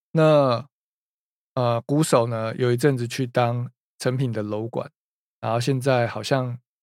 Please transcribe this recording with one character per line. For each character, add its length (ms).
那， 540
呃， 260
鼓 200
手 260
呢， 280
有 160
一 60
阵 200
子 80
去 220
当 420
成 160
品 160
的 100
楼 240
管， 240
然 100
后 80
现 200
在 280
好 160
像 340